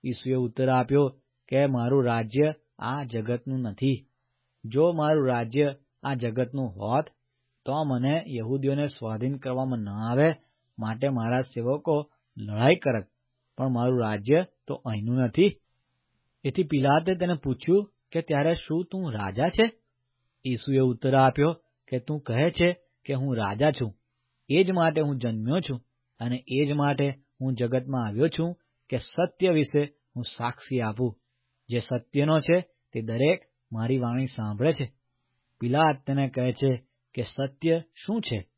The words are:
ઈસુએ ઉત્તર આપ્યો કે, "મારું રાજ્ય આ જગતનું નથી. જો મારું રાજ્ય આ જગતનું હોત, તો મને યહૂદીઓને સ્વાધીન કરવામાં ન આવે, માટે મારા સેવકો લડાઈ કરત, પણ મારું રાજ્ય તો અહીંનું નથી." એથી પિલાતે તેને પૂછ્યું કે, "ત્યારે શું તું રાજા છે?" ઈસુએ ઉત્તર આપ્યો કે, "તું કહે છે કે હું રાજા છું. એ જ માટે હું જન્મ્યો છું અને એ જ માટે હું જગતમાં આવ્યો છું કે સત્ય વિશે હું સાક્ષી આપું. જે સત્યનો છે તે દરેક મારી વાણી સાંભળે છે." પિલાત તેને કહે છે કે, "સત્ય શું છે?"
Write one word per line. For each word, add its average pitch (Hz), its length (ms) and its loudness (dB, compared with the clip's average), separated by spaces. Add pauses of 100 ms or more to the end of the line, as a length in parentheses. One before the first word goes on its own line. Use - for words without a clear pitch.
ઈસુએ 131 280 -4
ઉત્તર 127 360 0
આપ્યો 131 520 2 (260)
કે, 139 180 2
"મારું 127 400 2
રાજ્ય 120 480 2 (260)
આ 139 240 -6
જગતનું 120 560 -4
નથી. 127 480 -2 (580)
જો 143 260 2
મારું 151 360 2
રાજ્ય 127 480 0 (280)
આ 139 100 -2
જગતનું 123 560 -4
હોત, 107 360 -2 (600)
તો 147 180 -2
મને 139 440 0
યહૂદીઓને 139 600 -2
સ્વાધીન 120 500 -4
કરવામાં 131 420 -4
ન 101 100 -6
આવે, 120 440 2 (460)
માટે 117 300 -2
મારા 120 320 0
સેવકો 147 680 -2 (260)
લડાઈ 110 380 2
કરત, 117 320 -2 (500)
પણ 131 120 -2
મારું 123 320 2
રાજ્ય 113 440 2 (220)
તો 143 60 -6
અહીંનું 113 420 -4
નથી." 131 440 2 (840)
એથી 180 200 -2
પિલાતે 147 500 2
તેને 175 200 -2
પૂછ્યું 165 580 0 (200)
કે, 165 100 -2
"ત્યારે 156 320 0
શું 185 380 -4
તું 175 220 -6
રાજા 104 360 -2
છે?" 226 220 2 (720)
ઈસુએ 127 320 -2
ઉત્તર 131 380 2
આપ્યો 143 460 4 (260)
કે, 127 120 -4
"તું 151 200 -6
કહે 135 320 0
છે 175 260 2 (280)
કે 139 80 -6
હું 131 220 -2
રાજા 110 360 0
છું. 117 260 -6 (520)
એ 170 140 4
જ 180 80 2
માટે 160 300 2
હું 143 160 0
જન્મ્યો 117 420 -2
છું 131 260 -6 (340)
અને 120 280 -4
એ 139 180 0
જ 139 60 -2
માટે 143 380 0 (320)
હું 131 120 -2
જગતમાં 123 540 -2
આવ્યો 117 200 0
છું 165 300 -4 (320)
કે 127 80 -4
સત્ય 180 520 -2
વિશે 147 340 2 (320)
હું 123 80 -8
સાક્ષી 120 580 -6
આપું. 110 360 -2 (520)
જે 117 100 -2
સત્યનો 143 600 0
છે 170 220 2
તે - 400 -10
દરેક 123 400 0 (300)
મારી 117 260 -2
વાણી 123 280 -2
સાંભળે 113 480 -2
છે." 131 200 -6 (680)
પિલાત 139 480 2
તેને 139 220 0
કહે 127 240 0
છે 131 340 0 (260)
કે, 123 100 -6
"સત્ય 160 560 -2
શું 208 420 -6
છે?" 104 360 -6